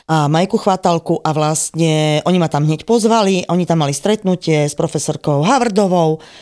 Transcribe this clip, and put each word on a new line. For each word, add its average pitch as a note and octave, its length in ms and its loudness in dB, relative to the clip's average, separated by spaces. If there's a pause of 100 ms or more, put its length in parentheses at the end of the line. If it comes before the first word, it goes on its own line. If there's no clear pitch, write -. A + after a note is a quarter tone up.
a D#3 220 0
Majku F3+ 320 0
Chvátalku F3+ 640 0
a D#3 80 -2
vlastne D#3 880 0
oni F3+ 160 0
ma E3 140 0
tam D3 160 -2
hneď D#3 160 -4
pozvali, A3 640 0
oni F3 160 0
tam E3 160 0
mali C#3+ 160 0
stretnutie F3+ 720 0
s D3 80 -6
profesorkou D3+ 720 -2
Havrdovou. F#3+ 720 0 (240)